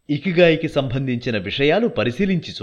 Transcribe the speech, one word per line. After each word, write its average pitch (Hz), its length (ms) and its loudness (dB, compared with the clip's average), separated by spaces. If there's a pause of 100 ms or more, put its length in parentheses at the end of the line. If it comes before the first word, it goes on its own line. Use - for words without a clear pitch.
ఇకిగాయికి 160 580 2
సంబంధించిన 131 680 -2
విషయాలు 147 500 0
పరిశీలించి 165 760 -2